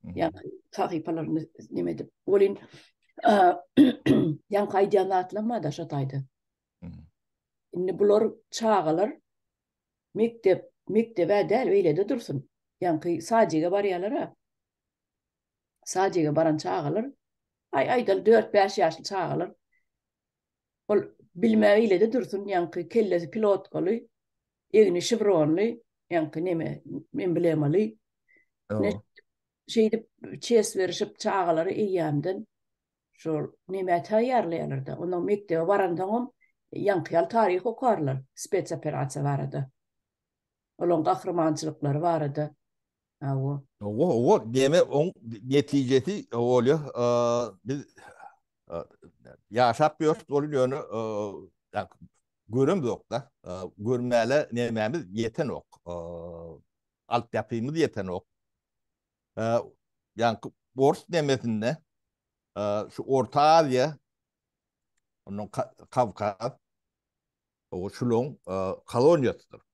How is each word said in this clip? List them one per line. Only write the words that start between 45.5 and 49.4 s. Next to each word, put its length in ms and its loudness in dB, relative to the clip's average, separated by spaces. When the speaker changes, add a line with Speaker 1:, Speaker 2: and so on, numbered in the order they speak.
Speaker 2:
bolýa 460 2
biz 220 -8